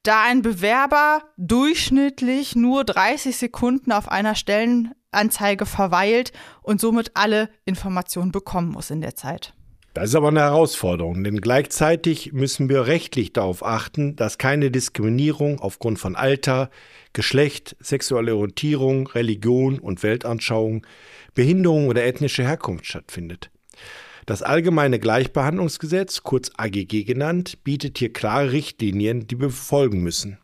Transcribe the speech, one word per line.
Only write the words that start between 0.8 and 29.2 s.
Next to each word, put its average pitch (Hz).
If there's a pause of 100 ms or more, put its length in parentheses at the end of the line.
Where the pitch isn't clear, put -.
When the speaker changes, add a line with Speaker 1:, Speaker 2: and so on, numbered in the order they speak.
Speaker 1:
durchschnittlich 269
nur 247
dreißig 233
Sekunden 247
auf 208
einer 208
Stellenanzeige 214
verweilt 202 (280)
und 214
somit 226
alle 214 (140)
Informationen 185
bekommen 180
muss -
in 156
der -
Zeit. - (400)
Speaker 2:
Das 98
ist 131
aber 151
eine 156
Herausforderung, 95
denn 104
gleichzeitig 151
müssen 135
wir 131
rechtlich 135
darauf 92
achten, 143
dass -
keine 139
Diskriminierung 139
aufgrund 107
von 92
Alter, 131 (420)
Geschlecht, -
sexuelle 117
Orientierung, 131
Religion 120
und 95
Weltanschauung, 110 (500)
Behinderung 156
oder 117
ethnische 127
Herkunft 123
stattfindet. - (760)
Das 104
Allgemeine 147
Gleichbehandlungsgesetz, 151
kurz 127
A 110
G 95
G 107
genannt, 147
bietet 139
hier 117
klare 127
Richtlinien, 110